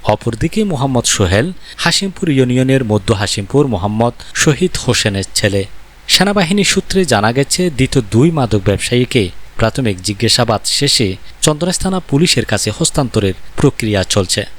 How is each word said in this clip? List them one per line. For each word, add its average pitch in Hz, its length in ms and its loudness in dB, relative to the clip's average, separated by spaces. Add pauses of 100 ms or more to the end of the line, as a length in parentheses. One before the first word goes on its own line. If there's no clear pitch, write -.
(140)
অপরদিকে 160 480 -2 (100)
মোহাম্মদ 131 340 0 (100)
সোহেল 101 320 2 (360)
হাশিমপুর 180 460 -2
ইউনিয়নের 131 640 2
মধ্য 107 180 0 (120)
হাশিমপুর 104 460 0
মোহাম্মদ 107 460 0 (280)
শহীদ 160 320 2 (100)
হোসেনের 101 440 0 (100)
ছেলে। 98 240 2 (460)
সেনাবাহিনী 190 560 2
সূত্রে - 420 0
জানা 110 320 2
গেছে, 143 240 2 (160)
ধৃত 131 180 0 (180)
দুই 135 180 6
মাদক 117 380 0
ব্যবসায়ীকে 120 540 0 (340)
প্রাথমিক 110 380 0 (120)
জিজ্ঞাসাবাদ 110 540 0 (160)
শেষে 135 300 2 (340)
চন্দনাইশ 156 420 0
থানা 190 160 0 (100)
পুলিশের 139 360 2
কাছে 107 320 -2
হস্তান্তরের 117 580 0 (200)
প্রক্রিয়া 107 460 2 (120)
চলছে। 98 280 0 (180)